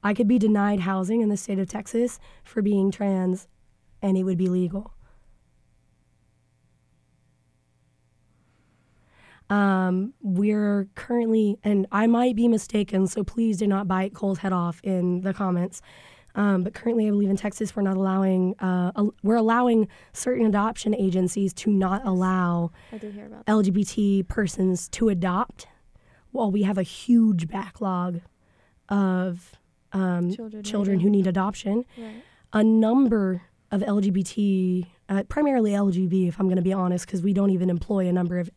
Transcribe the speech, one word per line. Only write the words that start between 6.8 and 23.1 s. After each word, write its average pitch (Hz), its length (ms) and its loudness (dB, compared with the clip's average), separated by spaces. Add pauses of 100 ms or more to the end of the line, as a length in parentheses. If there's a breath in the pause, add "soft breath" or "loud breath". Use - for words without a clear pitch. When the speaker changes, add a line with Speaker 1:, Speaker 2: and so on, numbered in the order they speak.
Speaker 1:
Um, 196 760 2
we're 202 720 0
currently, 220 680 0
and 208 300 2
I 208 140 2
might 240 280 4
be 233 140 2
mistaken, 208 580 0
so 196 160 -4
please 220 360 -2
do 208 80 0
not 202 200 0
bite 190 280 -2
Cole's 196 240 -4
head 190 140 -2
off 175 300 -2
in 180 380 0
the 190 120 -4
comments. 185 500 -4 (520 loud breath)
Um, 196 300 2
but 202 100 -6
currently, 226 320 0
I 214 40 2
believe 202 200 2
in 196 60 2
Texas, 202 380 -6
we're 202 80 -2
not 190 140 0
allowing, 190 640 2
uh, 180 380 -2
al-, 208 260 0
we're 220 140 2
allowing 226 520 2 (240 loud breath)
certain 240 340 -2
adoption 214 480 0
agencies 185 600 0
to - 160 -2
not 190 300 2
Speaker 2:
Yes. 262 80 -4
Speaker 1:
allow 180 640 0 (200 loud breath)
Speaker 2:
I 220 60 -14
did 208 160 -12